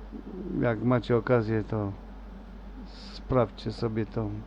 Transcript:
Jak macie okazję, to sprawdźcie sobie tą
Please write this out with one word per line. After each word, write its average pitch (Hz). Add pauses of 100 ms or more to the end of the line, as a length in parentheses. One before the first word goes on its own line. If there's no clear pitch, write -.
(600)
Jak 113
macie 123
okazję, 110
to 104 (1200)
sprawdźcie 117
sobie 110
tą 107 (160)